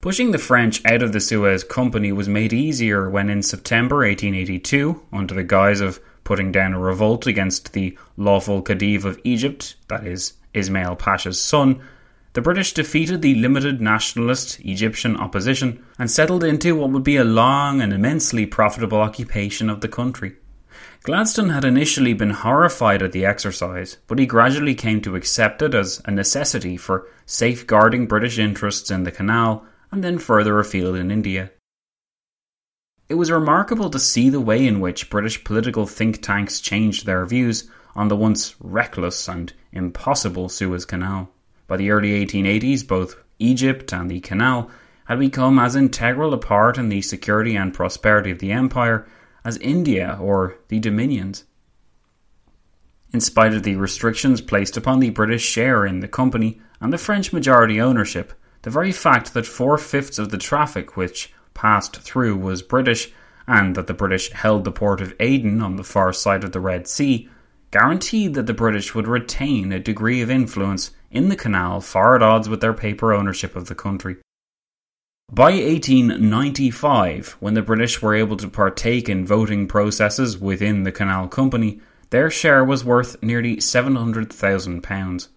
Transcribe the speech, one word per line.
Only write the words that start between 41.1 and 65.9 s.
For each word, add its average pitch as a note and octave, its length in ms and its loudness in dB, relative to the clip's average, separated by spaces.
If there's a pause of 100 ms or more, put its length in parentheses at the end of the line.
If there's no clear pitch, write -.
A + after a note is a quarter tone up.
By F#2+ 100 -4
the G2 140 0
early G#2 220 2
eighteen G2+ 320 0
eighties, A#2 380 0
both F#2 320 -2 (240)
Egypt B2+ 540 0
and F2+ 180 -6
the F2+ 80 -6
canal A#2 500 0 (360)
had B2 140 -2
become C3+ 380 4
as B2 180 4
integral C3+ 580 2
a B2+ 40 -2
part A2 400 2
in A#2+ 120 -2
the G2 120 -2
security G#2+ 540 -2
and F#2+ 180 -2
prosperity G2+ 580 0
of E2+ 80 -8
the G2 120 -4
empire A#2+ 560 0 (380)
as A#2 120 -6
India B2+ 640 -2
or F#2+ 380 -2 (100)
the A2 120 -2
Dominions. G#2+ 680 -2 (1700)
In A#2 80 0
spite A2 320 4
of G#2+ 100 -2
the G2+ 120 0
restrictions A2+ 680 0
placed G2+ 340 -2
upon C3 240 0
the B2 120 2
British A2 320 0
share A2+ 420 2
in F#2 160 -4
the F#2 80 -10
company A#2 500 -2 (220)
and A#2+ 100 -2
the E3+ 60 -2
French G3+ 340 -2
majority B2 480 4
ownership, A#2 540 0 (300)
the G#2+ 60 -10
very E3 220 0
fact C3+ 420 2
that A#2 120 -2
four-fifths C#3+ 760 -2
of G#2 100 -4
the G2+ 80 -6
traffic C#3+ 600 -4
which - 360 -6 (200)
passed G#2+ 440 2
through A#2 400 -2
was F#2+ 240 -6
British, B2 500 -2 (360)
and G2 280 4
that F#2 120 -6
the F#2+ 60 -4
British F#2 380 -2
held G#2+ 320 0
the G2+ 80 -4
port G2 300 -2
of F#2 180 -10
Aden A2+ 420 0
on F#2+ 140 -4
the F#2+ 80 -10
far F#2 300 0